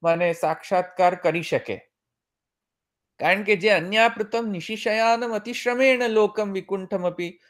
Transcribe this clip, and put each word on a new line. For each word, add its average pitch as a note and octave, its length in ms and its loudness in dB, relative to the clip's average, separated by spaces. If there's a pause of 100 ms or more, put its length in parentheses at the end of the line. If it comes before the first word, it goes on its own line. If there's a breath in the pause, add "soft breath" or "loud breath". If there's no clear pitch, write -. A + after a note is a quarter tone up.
માને E3+ 300 2
સાક્ષાત્કાર F3+ 800 0
કરી E3+ 260 -2
શકે. A#2+ 500 -4 (1300)
કારણ F#3 240 0
કે G#3 120 0
જે G3 140 0
અન્યાપૃતમ G#3+ 800 0
નિશિશયાનમ A3+ 840 -2
અતિશ્રમેણ A#3+ 760 0
લોકમ G#3+ 420 2
વિકુંઠમપી F#3 880 -6 (100)